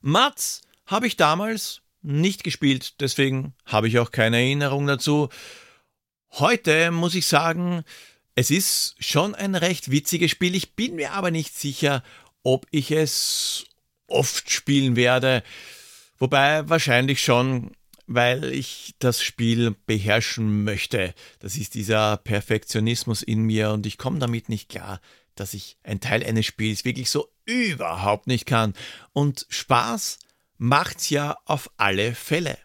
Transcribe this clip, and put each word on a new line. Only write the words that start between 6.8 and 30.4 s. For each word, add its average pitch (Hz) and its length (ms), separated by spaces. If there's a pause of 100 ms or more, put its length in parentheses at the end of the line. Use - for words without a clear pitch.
muss 170 240
ich 180 140
sagen, 165 560 (500)
es - 160
ist - 480
schon 196 380
ein 196 180
recht 170 380
witziges 151 400
Spiel. 180 240
Ich - 200
bin 233 200
mir 143 160
aber 185 180
nicht 160 260
sicher, 143 460 (400)
ob 131 300
ich 147 180
es - 760 (420)
oft - 420
spielen 135 460
werde. 123 480 (760)
Wobei 143 500
wahrscheinlich 135 540
schon, 127 500 (360)
weil 123 380
ich - 520
das 123 240
Spiel 117 540 (100)
beherrschen 107 800
möchte. 98 500 (260)
Das 101 180
ist - 180
dieser 107 420
Perfektionismus 110 1040
in 110 220
mir 107 280
und 107 140
ich 107 140
komme 147 180
damit 117 320
nicht 110 200
klar, 92 320 (340)
dass - 180
ich - 300
ein 98 160
Teil 113 240
eines 110 220
Spiels 107 400
wirklich 123 240
so - 180 (180)
überhaupt 107 840
nicht 127 180
kann. 110 280 (380)
Und 143 380
Spaß - 680 (380)